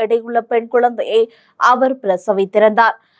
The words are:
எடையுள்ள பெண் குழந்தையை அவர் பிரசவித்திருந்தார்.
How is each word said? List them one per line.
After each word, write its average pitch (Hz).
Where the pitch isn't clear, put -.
எடையுள்ள 233
பெண் 233
குழந்தையை 226
அவர் 262
பிரசவித்திருந்தார். 208